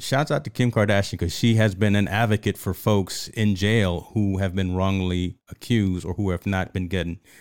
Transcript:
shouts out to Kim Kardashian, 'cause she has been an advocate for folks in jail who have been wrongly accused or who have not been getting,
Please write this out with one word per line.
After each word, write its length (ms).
shouts 320
out 100
to 80
Kim 220
Kardashian, 480
'cause 120
she 220
has 220
been 180
an 140
advocate 500
for 160
folks 540
in 260
jail 580
who 260
have 180
been 180
wrongly 600
accused 560
or 100
who 160
have 160
not 260
been 160
getting, 320